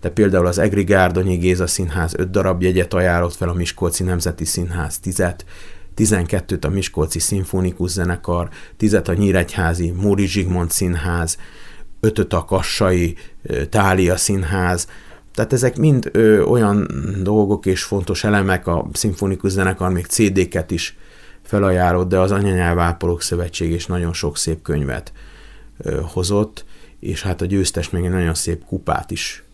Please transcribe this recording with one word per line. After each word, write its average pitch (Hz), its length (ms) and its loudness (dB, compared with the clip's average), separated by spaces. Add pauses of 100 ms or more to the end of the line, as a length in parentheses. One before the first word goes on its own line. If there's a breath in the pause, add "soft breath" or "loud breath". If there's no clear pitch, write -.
de 90 80 -4
például 95 360 4
az 87 120 2
Egri 98 260 2
Gárdonyi 92 520 4
Géza 90 320 2
Színház 85 500 -2
öt 92 140 -2
darab 95 300 2
jegyet 92 320 2
ajánlott 87 420 2
fel, 87 140 -2
a 87 40 -2
Miskolci 87 500 -2
Nemzeti 87 420 -2
Színház 85 540 -4
tízet, 90 460 -2 (480 loud breath)
tizenkettőt 95 720 0
a 76 40 0
Miskolci 85 500 -2
Szimfonikus 90 720 -2
Zenekar, 87 580 -2 (280 loud breath)
tízet 101 300 2
a 92 60 0
Nyíregyházi 87 760 2
Móri 98 340 2
Zsigmond 90 460 0
Színház, 87 680 0 (600 loud breath)
ötöt 110 340 2
a 85 120 0
Kassai, 90 680 2 (280 loud breath)
ö, - 220 -4
Thália 95 520 2
Színház. 90 680 0 (460 loud breath)
Tehát 110 200 0
ezek 123 240 2
mind, 131 340 4
ö, 107 300 6
olyan 104 460 2 (360)
dolgok 101 420 2
és 92 180 0
fontos 98 400 -2
elemek, 95 440 2
a 85 260 0
Szimfonikus 95 580 -2
Zenekar 92 400 0
még 85 140 0
C 104 260 2
D-ket 92 400 0
is - 260 -4 (440 loud breath)
felajánlott, 90 680 2
de 92 100 2
az 95 120 4
Anyanyelvápolók 87 880 0
Szövetség 87 500 -2
is 82 140 -2
nagyon 87 280 -2
sok - 240 -4
szép - 240 -2
könyvet, 69 500 -4 (680 loud breath)
ö, - 260 -4
hozott, 95 640 -2 (340 soft breath)
és - 220 -6
hát 92 200 -4
a 92 40 -2
győztes 92 440 0
még 87 140 -2
egy 90 80 0
nagyon 87 220 0
szép 82 320 -4
kupát - 460 -4
is - 320 -8 (120)